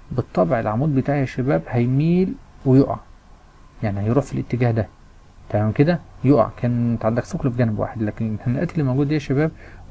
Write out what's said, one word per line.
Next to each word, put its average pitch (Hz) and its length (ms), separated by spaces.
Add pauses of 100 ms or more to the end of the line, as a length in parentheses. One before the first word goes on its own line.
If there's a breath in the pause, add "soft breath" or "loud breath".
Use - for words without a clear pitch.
(120)
بالطبع 139 480
العمود 123 360
بتاعي 139 240
يا 131 60
شباب 139 420
هيميل 147 680 (320)
ويقع، 131 320 (880)
يعني 101 160
هيروح 110 260
في - 80
الاتجاه 123 380
ده، 110 160 (640)
تمام 107 220
كده؟ 156 280 (240)
يقع، 123 340
كان 120 340
انت 113 140
عندك 117 180
ثقل 143 280
في 120 60
جانب 113 220
واحد، 107 240
لكن 107 220
الانحناءات 123 460
اللي 156 120
موجودة 135 260
دي 156 40
يا 156 60
شباب 147 320 (400 loud breath)